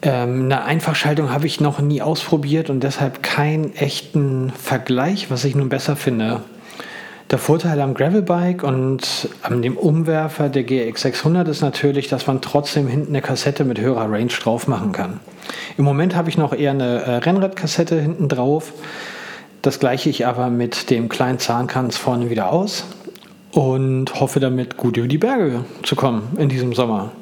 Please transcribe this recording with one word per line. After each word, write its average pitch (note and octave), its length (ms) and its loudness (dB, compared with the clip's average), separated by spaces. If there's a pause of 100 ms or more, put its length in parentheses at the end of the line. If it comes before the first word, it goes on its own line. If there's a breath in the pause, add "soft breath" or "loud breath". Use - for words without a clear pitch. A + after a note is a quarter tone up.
Ähm, B2+ 420 2
eine C3+ 180 2
Einfachschaltung D3+ 680 0
hab C#3+ 100 0
ich - 160 -2
noch D#3 200 2
nie C#3+ 240 2
ausprobiert D3+ 640 0
und C3+ 140 0
deshalb C3+ 400 -2
keinen D3+ 520 0
echten C3+ 760 0
Vergleich, B2+ 800 -2
was B2 140 -2
ich C3 100 2
nun C#3 140 2
besser C#3 260 0
finde. A2+ 460 0 (920 loud breath)
Der C3+ 60 2
Vorteil D#3+ 420 2
am C3+ 140 2
Gravelbike F3 680 2
und C3 680 -2 (140)
an A#2+ 180 0
dem B2 160 0
Umwerfer D#3 720 2
der C3 140 0
G B2 240 0
X A2+ 140 -6
sechshundert E3+ 460 2
ist D3+ 140 -2
natürlich, C#3 460 0
dass C3 180 -2
man C3 160 0
trotzdem C#3+ 460 0
hinten C3+ 220 -2
eine C#3 120 0
Kassette C#3 440 0
mit A#2+ 140 0
höherer A2+ 320 0
Range A2+ 200 0 (100)
drauf A#2 260 0
machen G#2 260 0
kann. F2+ 260 -6 (580 loud breath)
Im C#3 80 4
Moment D3+ 300 2
hab E3+ 120 0
ich E3 120 0
noch D3 140 2
eher C#3+ 180 2
eine, B2 320 0
äh, B2 140 0
Rennradkassette E3+ 840 0
hinten D3 280 0
drauf. C#3+ 440 0 (880 loud breath)
Das - 180 2
gleiche C3 300 2
ich A#2+ 160 0
aber B2 240 0
mit A#2+ 400 0
dem A#2+ 180 4
kleinen B2+ 300 0
Zahnkranz A#2+ 600 0
vorne A#2+ 340 0
wieder G2+ 200 0
aus F#3+ 340 0 (640)
und C3 680 2
hoffe C#3 200 2
damit B2+ 380 0
gut A2+ 200 2
über A#2 100 2
die C#3+ 120 2
Berge E3 460 2 (180)
zu - 120 0
kommen A#2 280 0 (160)
in D3 100 4
diesem B2+ 240 0
Sommer. A2 380 0 (100)